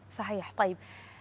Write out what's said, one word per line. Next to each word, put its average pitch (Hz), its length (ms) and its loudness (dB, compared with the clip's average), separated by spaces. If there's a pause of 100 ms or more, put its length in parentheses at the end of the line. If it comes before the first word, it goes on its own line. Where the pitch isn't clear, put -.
(180)
صحيح. 208 380 -2
طيب. 185 200 6 (440)